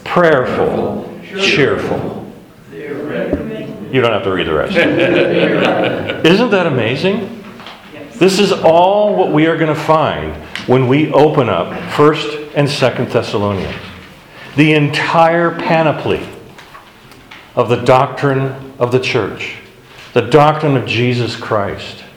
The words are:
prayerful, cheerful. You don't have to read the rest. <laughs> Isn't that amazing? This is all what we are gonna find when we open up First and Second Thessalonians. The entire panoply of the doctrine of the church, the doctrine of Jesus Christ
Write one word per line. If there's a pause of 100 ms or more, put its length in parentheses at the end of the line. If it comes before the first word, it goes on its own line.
prayerful, (300)
cheerful. (460)
You
don't
have
to
read
the
rest.
<laughs>
Isn't
that
amazing? (720)
This
is
all
what
we
are
gonna
find (320)
when
we
open
up (180)
First (160)
and
Second
Thessalonians. (840)
The
entire
panoply (1400)
of
the
doctrine
of
the
church, (560)
the
doctrine
of
Jesus
Christ (120)